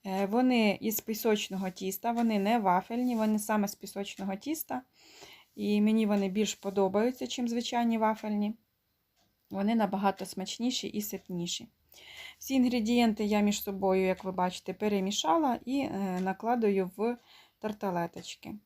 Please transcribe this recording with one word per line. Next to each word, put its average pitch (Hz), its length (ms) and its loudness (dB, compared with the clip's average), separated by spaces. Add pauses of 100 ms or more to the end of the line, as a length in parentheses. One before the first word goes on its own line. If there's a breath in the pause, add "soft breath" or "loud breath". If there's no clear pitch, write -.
Е, 196 200 0
вони 233 560 4
із 220 200 -2
пісочного 208 680 -2
тіста, 190 420 -4
вони 226 280 2
не 220 200 2
вафельні, 226 560 2
вони 214 240 2
саме 208 280 0
з - 80 -8
пісочного 196 600 -8
тіста. 262 460 -6 (800 loud breath)
І 208 220 2
мені 220 240 4
вони 202 240 2
більш 202 260 -2
подобаються, 202 720 0
чим 247 200 -4
звичайні 233 500 0
вафельні. 214 580 0 (920)
Вони 202 260 0
набагато 196 500 0
смачніші 233 640 -4
і 208 140 -6
ситніші. 175 680 -8 (720 loud breath)
Всі - 160 -8
інгредієнти 240 720 4
я 208 140 2
між 208 240 2
собою, 190 420 2
як 185 180 0
ви 185 80 -4
бачите, 185 420 -4
перемішала 214 920 2
і, 269 140 -2
е, 190 420 -2
накладаю 190 760 0
в 233 200 -2 (420 soft breath)
тарталеточки. 190 960 -6 (100)